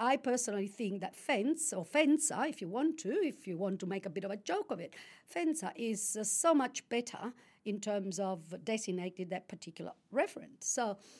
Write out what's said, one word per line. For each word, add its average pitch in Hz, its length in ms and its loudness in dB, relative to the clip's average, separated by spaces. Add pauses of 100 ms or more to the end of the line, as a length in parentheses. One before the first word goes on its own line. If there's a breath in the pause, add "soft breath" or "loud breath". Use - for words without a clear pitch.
I 254 160 6
personally 240 500 0
think 202 360 -2
that 185 120 -6
fence, 277 580 2
or 185 120 -2
fenza, 294 640 4
if - 120 -6
you 175 80 -4
want 302 320 0
to, 185 100 -2 (120)
if 285 240 -2
you 180 100 -4
want 190 240 0
to 185 60 -4
make 190 200 -4
a 190 40 -6
bit 190 140 -4
of 196 80 -4
a 208 40 -4
joke 349 360 -4
of 175 80 -4
it, - 140 -10 (380 loud breath)
fenza 320 440 0
is, 226 420 -2
uh, 214 60 -2
so 330 280 6
much 269 360 2
better 240 440 -2 (320 loud breath)
in 208 140 -2
terms 196 400 -2
of 190 220 0 (240)
designating 185 640 -2
that 185 180 -4
particular - 460 -12 (200)
referent. - 520 -2
So, 208 340 0 (220 loud breath)